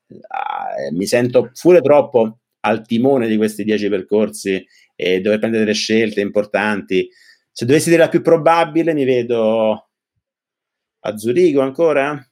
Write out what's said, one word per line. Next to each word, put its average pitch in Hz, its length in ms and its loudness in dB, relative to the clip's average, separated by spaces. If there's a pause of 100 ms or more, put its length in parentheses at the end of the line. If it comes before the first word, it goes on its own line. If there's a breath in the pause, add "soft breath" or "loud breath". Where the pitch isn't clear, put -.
(280)
ah, 50 400 -8 (180)
e 71 60 -8
mi 90 140 -4
sento 123 440 0 (100)
pure 175 200 6
troppo 127 580 2 (220)
al 110 260 -2
timone 123 420 0
di 110 80 0
questi 107 280 -2
dieci 104 240 -2
percorsi 98 760 -2 (300 soft breath)
e 92 260 -2
dover 104 180 0
prendere 113 260 -2
delle 104 120 0
scelte 110 440 -2
importanti. 101 880 -2 (440 soft breath)
Se - 120 -10
dovessi 135 260 2
dire 165 120 6
la 151 60 4
più 170 140 0
probabile, 165 720 2
mi 143 100 0
vedo 113 840 0 (1120)
a 107 160 -8
Zurigo 139 440 2
ancora 143 600 0 (120)